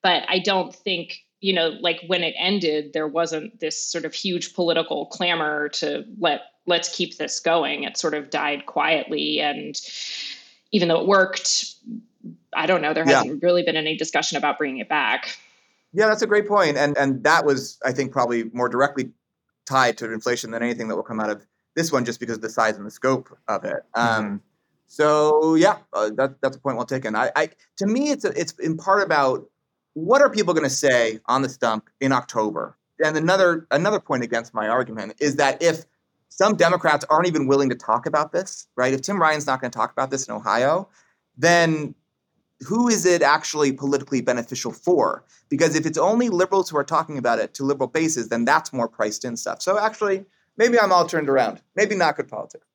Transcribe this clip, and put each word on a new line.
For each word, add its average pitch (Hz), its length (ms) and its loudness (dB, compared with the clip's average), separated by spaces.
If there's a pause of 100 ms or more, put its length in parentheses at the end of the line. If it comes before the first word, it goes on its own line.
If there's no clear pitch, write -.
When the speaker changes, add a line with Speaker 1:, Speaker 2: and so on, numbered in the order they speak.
Speaker 1:
But 180 260 2
I 185 120 0
don't 185 360 -2
think, 170 440 -6 (200)
you 190 140 -2
know, 165 160 2 (100)
like, 170 280 -2
when 175 160 0
it 160 140 -4
ended, 160 540 -2
there 156 160 -2
wasn't 156 540 -4
this 156 200 -6
sort - 220 -6
of 160 100 -8
huge 175 400 -6
political 165 520 -2
clamor 151 640 -2
to 147 340 -4 (160)
let, 143 220 0 (240)
let's 170 280 -2
keep - 240 -6
this - 220 -6
going. 147 440 0
It - 140 -8
sort 156 160 -2
of 143 160 -8
died 147 360 -4
quietly. 151 760 -2
And 147 400 -4 (920)
even 180 160 4
though 165 100 4
it 170 80 0
worked, - 680 2 (800)
I 156 120 -2
don't 175 160 2
know, 151 120 -2
there 156 140 0
Speaker 2:
Yeah. 135 120 2
Speaker 1:
hasn't 131 220 -4
really 175 220 2
been 160 140 -2
any 156 180 -4
discussion 156 420 -4
about 147 200 -2
bringing 135 220 -4
it 101 100 -12
back. 135 480 -2 (560)
Speaker 2:
Yeah, 208 140 4
that's 214 140 2
a 220 60 0
great 208 220 2
point. 180 260 4
And, 143 220 2
and 135 260 0
that 151 220 4
was, 127 400 -2
I 131 80 0
think, 131 180 -4
probably 120 400 0
more 123 160 -2
directly 131 440 -2 (540)
tied 131 340 2
to 113 120 -8
inflation 113 400 -4
than 117 120 -4
anything 117 260 -4
that 101 80 -4
will - 60 -6
come 110 180 -6
out 107 80 -2
of 104 160 -6 (300)
this 165 180 -2
one, 127 100 2
just 113 160 -6
because 117 160 -6
of 110 60 -10
the 110 80 -8
size 110 280 0
and 101 80 -12
the 107 60 -12
scope - 380 -2 (180)
of 104 160 -4
it. - 200 -6 (120)
Um, 113 300 0
Speaker 3:
Mm-hmm. 101 100 -6 (520)
Speaker 2:
so, 151 680 4
yeah, 185 220 4 (160)
uh, 107 240 0
that, 135 240 -2
that's 131 160 -2
a - 20 -20
point 131 160 -4
well 120 100 -4
taken. 131 300 -4
I, 120 220 0
I, 160 120 2 (280)
to 196 100 -2
me, 269 240 0
it's - 140 -4
a, 175 140 -2
it's 170 200 -6
in 165 160 -2
part 196 260 2
about 147 480 2 (460)
what 196 260 4
are 269 80 6
people 190 240 0
gonna 156 160 2
say 120 580 2
on 131 160 2
the 127 60 -4
stump 110 400 -2 (100)
in 135 120 0
October? 107 680 -2 (260)
And 156 140 2
another, 170 540 2
another 196 280 2
point 127 240 -2
against 117 300 -4
my 107 140 -2
argument 113 520 -2
is 143 180 0
that 139 240 2
if 165 240 0 (440)
some 208 260 2
Democrats 165 540 2
aren't 160 180 4
even 156 200 0
willing 139 220 4
to 120 60 -2
talk 117 320 -2
about 151 240 0
this, - 440 -6
right? 131 180 2
If 135 80 -2
Tim 196 200 -4
Ryan's 156 240 2
not 131 160 -2
gonna 123 100 -6
talk 117 200 -2
about 135 200 -4
this 135 160 -6
in 113 60 -10
Ohio, 120 540 0 (500)
then 160 580 2 (640)
who 220 260 0
is 196 180 2
it 170 180 4
actually 147 480 2
politically 135 500 -4
beneficial 123 500 -4
for? 143 520 0 (260)
Because 151 260 2
if 156 100 0
it's 160 120 -4
only 220 320 2
liberals 185 400 2
who 156 80 -2
are 139 60 0
talking 156 340 -2
about 117 220 0
it - 160 -4
to 139 80 -6
liberal 135 240 -2
bases, 151 420 -2
then 117 160 0
that's 151 280 2
more 117 140 -2
priced 107 380 -4
in 117 120 -8
stuff. - 240 -8
So 196 160 0
actually, 208 480 -2 (320)
maybe 240 220 4
I'm 202 120 4
all 175 140 4
turned 156 240 -2
around. 131 320 2 (140)
Maybe 208 180 0
not 170 220 2
good - 140 -6
politics. - 460 -12